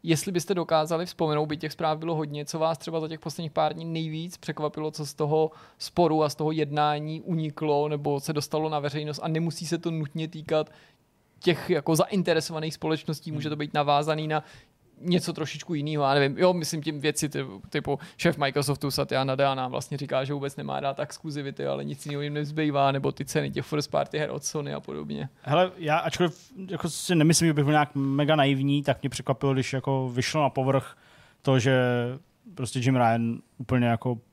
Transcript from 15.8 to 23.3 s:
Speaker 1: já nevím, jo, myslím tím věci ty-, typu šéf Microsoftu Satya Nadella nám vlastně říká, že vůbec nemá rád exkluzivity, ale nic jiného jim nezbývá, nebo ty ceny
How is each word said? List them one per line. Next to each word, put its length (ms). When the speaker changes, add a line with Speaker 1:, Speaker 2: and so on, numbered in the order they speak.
Speaker 1:
já 100
nevím, 240
jo, 140
myslím 300
tím 180
věci 280
ty-, 160
typu 280
šéf 220
Microsoftu 520
Satya 340
Nadella 300
nám 160
vlastně 280
říká, 260
že 100
vůbec 220
nemá 240
rád 200
exkluzivity, 680
ale 180
nic 220
jiného 160
jim 120
nezbývá, 580
nebo 200
ty 120
ceny 260